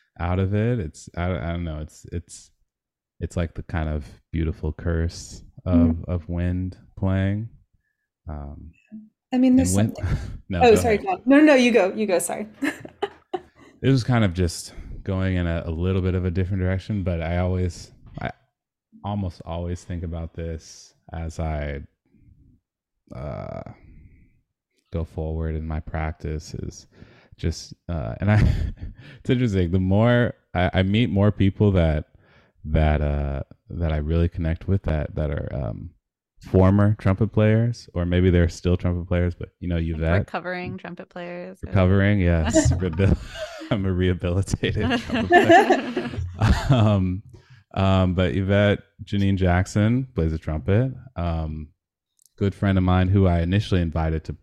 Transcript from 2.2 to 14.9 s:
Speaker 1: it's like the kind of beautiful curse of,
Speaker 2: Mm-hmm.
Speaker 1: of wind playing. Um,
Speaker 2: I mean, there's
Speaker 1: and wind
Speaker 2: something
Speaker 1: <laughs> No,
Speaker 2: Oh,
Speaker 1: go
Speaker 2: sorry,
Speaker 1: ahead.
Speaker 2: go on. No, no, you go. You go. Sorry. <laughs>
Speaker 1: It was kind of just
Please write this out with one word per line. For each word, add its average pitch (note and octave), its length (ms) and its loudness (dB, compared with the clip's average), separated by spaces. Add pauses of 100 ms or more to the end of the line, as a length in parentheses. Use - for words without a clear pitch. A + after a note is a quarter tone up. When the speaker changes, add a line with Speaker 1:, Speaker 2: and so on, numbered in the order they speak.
Speaker 1:
it's - 160 -8
like F2 200 -4
the D#2+ 80 -10
kind D#2 260 -4
of D2+ 160 -4 (260)
beautiful D#2+ 420 -4
curse - 680 -6 (240)
of, F#2 100 -2
Speaker 2:
Mm-hmm. E2 360 0
Speaker 1:
of F2 180 -6
wind F2+ 480 -4 (200)
playing. G2 520 -2 (800)
Um, C#2+ 420 -12 (640)
Speaker 2:
I B3+ 40 0
mean, B3+ 180 4
there's F#2+ 200 2
Speaker 1:
and - 200 2
wind - 20 -18
Speaker 2:
something - 460 -6
Speaker 1:
<laughs> - 60 -16
No, F#2 120 -2
Speaker 2:
Oh, B3 100 8
Speaker 1:
go G#3+ 40 8
Speaker 2:
sorry, G#3+ 200 2
Speaker 1:
ahead. G3+ 100 -4
Speaker 2:
go - 80 -4
on. - 120 -8
No, C#4 160 8
no, D4+ 140 8
you B3 160 4
go. G3+ 220 4
You G#3+ 120 -4
go. F#3 140 2
Sorry. - 280 -6 (140)
<laughs> - 0 - (1200)
Speaker 1:
It A#2 80 2
was C3 140 4
kind A#2+ 200 2
of F#2 100 2
just F2 400 -4 (300)